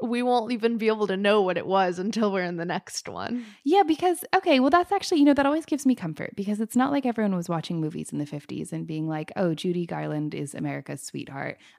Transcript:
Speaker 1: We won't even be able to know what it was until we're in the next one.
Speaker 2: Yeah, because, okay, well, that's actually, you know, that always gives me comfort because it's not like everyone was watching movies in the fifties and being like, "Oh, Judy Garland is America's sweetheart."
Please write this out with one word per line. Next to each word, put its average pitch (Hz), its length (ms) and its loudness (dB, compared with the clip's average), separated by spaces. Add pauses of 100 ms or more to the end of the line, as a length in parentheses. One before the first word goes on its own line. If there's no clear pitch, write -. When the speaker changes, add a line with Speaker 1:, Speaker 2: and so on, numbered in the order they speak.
Speaker 1:
We 240 220 -2
won't 247 280 2
even 233 280 -2
be 220 80 0
able 214 180 2
to 196 100 0
know 202 280 4
what 180 120 0
it - 120 -4
was 185 320 2
until 214 320 0
we're 190 140 0
in 175 120 -4
the 165 80 -4
next - 420 -6
one. 101 380 -6 (180)
Speaker 2:
Yeah, 381 200 6
because, 320 420 0 (100)
okay, 349 240 4
well, 269 120 4
that's 349 200 4
actually, 381 280 2
you 285 60 8
know, 285 100 8
that 277 100 4
always 302 220 0
gives 294 180 -2
me 262 80 6
comfort 165 420 -6
because 208 240 -2
it's 220 160 -2
not 262 160 4
like 285 140 0
everyone 220 300 0
was 170 120 -2
watching 165 320 -2
movies 156 320 -4
in - 60 -6
the 147 80 -4
fifties - 480 -8
and 165 140 -6
being 156 200 -4
like, 156 280 -6
"Oh, 175 180 2
Judy 175 320 -2
Garland 151 480 -4
is 143 220 -8
America's 143 480 -8
sweetheart." - 560 -10 (200)